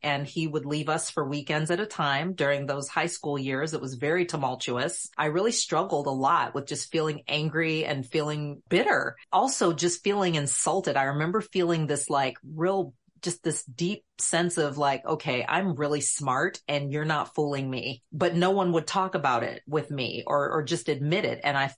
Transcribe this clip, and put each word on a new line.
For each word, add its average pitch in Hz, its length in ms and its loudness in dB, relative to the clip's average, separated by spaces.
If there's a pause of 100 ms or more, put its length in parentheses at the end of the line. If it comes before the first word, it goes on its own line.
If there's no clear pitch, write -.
and 143 240 -2
he 160 220 -2
would 147 180 -2
leave 151 220 -2
us 160 220 -2
for 147 180 -4
weekends 151 440 -2
at 175 100 0
a 214 40 -2
time 160 500 -2
during 143 320 0
those 139 200 -4
high 160 200 0
school 147 300 -4
years. 135 360 -2
It 147 80 -4
was 135 140 -8
very 143 180 0 (100)
tumultuous. 131 960 -2
I 147 80 0
really 180 260 2
struggled 170 540 0
a 139 60 0
lot 135 420 2
with 139 140 -6
just - 240 -8
feeling 156 360 0
angry 160 560 0
and 135 220 -2
feeling 151 640 -2
bitter. 220 460 2 (160)
Also 202 420 4
just 170 300 0
feeling 196 320 2
insulted. 151 600 2
I 135 100 4
remember 156 360 0
feeling 170 460 2
this, 143 240 -2
like, 135 260 2 (180)
real, 170 380 0 (300)
just 170 200 -4
this 160 200 -2
deep 170 420 -4 (140)
sense 175 400 2
of, 143 180 0
like, 139 260 2
"Okay, 147 420 -2
I'm 180 280 0
really 147 260 0
smart 139 680 -2
and 143 240 -2
you're 151 140 -2
not 156 280 -2
fooling 143 340 0
me." 131 440 -6
But 170 240 0
no 180 160 4
one 190 220 4
would 160 120 2
talk 185 300 0
about 131 280 2
it - 240 -6
with 143 220 -2
me 123 380 -4
or, 143 240 2
or 156 100 0
just 160 280 -2
admit 151 360 0
it. 123 180 -2
And 143 140 2
I 135 200 0